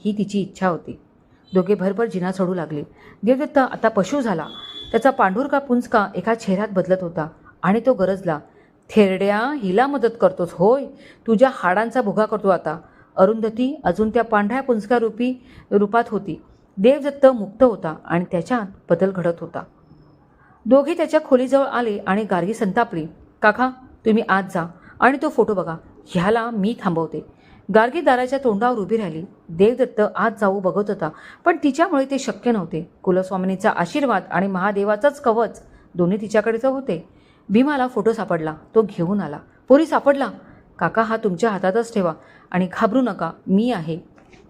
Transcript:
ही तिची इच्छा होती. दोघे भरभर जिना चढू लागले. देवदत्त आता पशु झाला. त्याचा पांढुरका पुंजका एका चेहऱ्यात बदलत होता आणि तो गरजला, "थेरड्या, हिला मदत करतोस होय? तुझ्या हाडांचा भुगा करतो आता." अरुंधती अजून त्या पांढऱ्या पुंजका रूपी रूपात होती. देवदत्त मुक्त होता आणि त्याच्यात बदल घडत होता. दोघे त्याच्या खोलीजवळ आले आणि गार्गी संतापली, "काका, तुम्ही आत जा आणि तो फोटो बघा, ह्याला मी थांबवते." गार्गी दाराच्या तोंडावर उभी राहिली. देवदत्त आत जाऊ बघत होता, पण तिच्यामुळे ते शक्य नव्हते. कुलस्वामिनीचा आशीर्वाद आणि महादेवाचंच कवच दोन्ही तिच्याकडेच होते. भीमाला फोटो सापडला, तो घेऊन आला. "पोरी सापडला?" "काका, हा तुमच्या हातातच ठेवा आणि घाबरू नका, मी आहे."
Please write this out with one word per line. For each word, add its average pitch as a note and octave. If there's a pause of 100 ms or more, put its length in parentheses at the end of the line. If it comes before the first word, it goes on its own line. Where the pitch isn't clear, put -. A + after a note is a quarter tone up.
ही G#3
तिची G3+
इच्छा F#3
होती. D3+ (540)
दोघे F#3
भरभर G3
जिना F#3
चढू F#3
लागले. E3 (400)
देवदत्त C4+
आता A#3
पशु G#3+
झाला. F3 (440)
त्याचा A3+
पांढुरका C4
पुंजका A#3+
एका G3
चेहऱ्यात G#3
बदलत F#3
होता E3 (340)
आणि G3+
तो B3+
गरजला, F#3 (520)
"थेरड्या, G3+
हिला G#3
मदत B3+ (120)
करतोस F3+
होय? A#3 (400)
तुझ्या A3+
हाडांचा A3
भुगा G#3
करतो G#3+
आता." E3 (360)
अरुंधती A3+
अजून G#3
त्या A#3
पांढऱ्या A3+
पुंजका A#3+
रूपी A#3 (360)
रूपात G#3
होती. F#3+ (360)
देवदत्त C#4
मुक्त B3
होता F3+
आणि F3
त्याच्यात F#3+ (240)
बदल F#3
घडत E3+
होता. D#3+ (1040)
दोघे C#4
त्याच्या D#4
खोलीजवळ C4
आले A3+
आणि G3+
गार्गी F#3+
संतापली, F#3+ (360)
"काका, A3 (360)
तुम्ही A3
आत F#3+ (120)
जा E3+ (320)
आणि B3
तो D#4
फोटो A3
बघा, E3 (300)
ह्याला A3
मी A3
थांबवते." D#3+ (380)
गार्गी B3
दाराच्या C4
तोंडावर A#3
उभी G3+
राहिली. E3+ (240)
देवदत्त A3+ (160)
आत A3 (100)
जाऊ G3
बघत F#3
होता, F#3 (340)
पण F4
तिच्यामुळे D4
ते C4+
शक्य A#3+
नव्हते. E3+ (120)
कुलस्वामिनीचा F#3
आशीर्वाद G#3+
आणि F#3
महादेवाचंच G#3
कवच A3 (320)
दोन्ही F3+
तिच्याकडेच A3
होते. C4 (400)
भीमाला B3+
फोटो A3+
सापडला, E3+ (200)
तो A3+
घेऊन F#3
आला. D3+ (300)
"पोरी D4
सापडला?" C#4 (480)
"काका, E3+
हा A3
तुमच्या A3+
हातातच G3
ठेवा F3 (360)
आणि F3+
घाबरू A3+
नका, F#3+ (160)
मी A3
आहे." E3 (520)